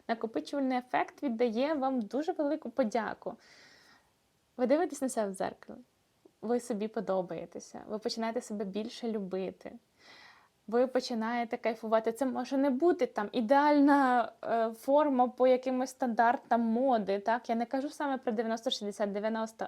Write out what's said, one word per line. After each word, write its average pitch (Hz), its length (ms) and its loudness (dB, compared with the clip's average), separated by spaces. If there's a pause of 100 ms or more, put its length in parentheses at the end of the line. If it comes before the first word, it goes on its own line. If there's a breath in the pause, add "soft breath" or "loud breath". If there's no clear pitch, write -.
накопичувальний 262 680 -4
ефект - 460 -4
віддає 247 500 0
вам 262 280 -2
дуже 294 300 -4
велику 302 380 -2
подяку. 226 640 -4 (1200 soft breath)
Ви 247 100 0
дивитесь 294 340 0
на 262 80 -2
себе 208 220 -4
в 190 40 -10
дзеркало, - 420 -10 (680)
ви 240 140 0
собі 220 280 -4
подобаєтеся, 180 1000 -6
ви 208 120 -6
починаєте 226 420 -4
себе 214 240 -8
більше 220 460 -8
любити, 185 600 -6 (960 loud breath)
ви 240 200 2
починаєте 233 720 -4
кайфувати. 226 540 0
Це 247 140 -2
може 247 320 -4
не 277 120 4
бути 285 360 2
там 208 260 -4
ідеальна, 277 1000 6 (120)
е, 226 280 0
форма 269 560 2
по 247 200 2
якимось 254 420 2
стандартам 240 720 2
моди, 226 580 2
так? 226 300 -2
Я 233 60 0
не 233 100 0
кажу 269 240 -4
саме 285 280 -4
про 254 140 -4
дев'яносто 226 380 -2
шістдесят 202 420 -4
дев'яносто, 220 560 -4